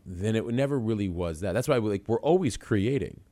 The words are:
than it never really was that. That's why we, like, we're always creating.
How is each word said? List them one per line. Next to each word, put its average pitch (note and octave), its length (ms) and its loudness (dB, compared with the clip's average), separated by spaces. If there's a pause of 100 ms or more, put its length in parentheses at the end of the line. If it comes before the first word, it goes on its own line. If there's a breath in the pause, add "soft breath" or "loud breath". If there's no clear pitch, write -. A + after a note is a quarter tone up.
than F#2+ 300 -2
it G#2+ 120 0
never C3+ 320 0
really G#2+ 300 0
was E2+ 320 -4
that. F#2+ 120 -2
That's B2+ 140 0
why C3 120 4
we, G#2+ 100 0
like, G2+ 180 -2
we're A2+ 140 2
always D#3+ 360 2
creating. A2 640 0 (100)